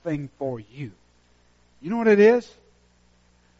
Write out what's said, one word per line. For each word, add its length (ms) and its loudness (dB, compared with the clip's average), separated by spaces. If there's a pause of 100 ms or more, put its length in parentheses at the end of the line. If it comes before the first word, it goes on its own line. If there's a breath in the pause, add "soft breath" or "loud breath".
thing 340 -8
for 220 -8
you. 320 -18 (880)
You 100 -12
know 60 -6
what 100 -2
it 140 4
is? 280 4 (1120)